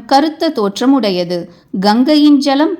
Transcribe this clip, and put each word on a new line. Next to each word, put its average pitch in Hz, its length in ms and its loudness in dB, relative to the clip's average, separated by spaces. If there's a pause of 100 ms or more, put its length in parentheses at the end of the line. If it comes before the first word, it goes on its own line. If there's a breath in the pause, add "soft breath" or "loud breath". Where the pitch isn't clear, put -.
கருத்த 311 460 0
தோற்றம் 240 420 -2
உடையது, 180 460 -2 (400 soft breath)
கங்கையின் 285 600 2
ஜலம் 285 400 0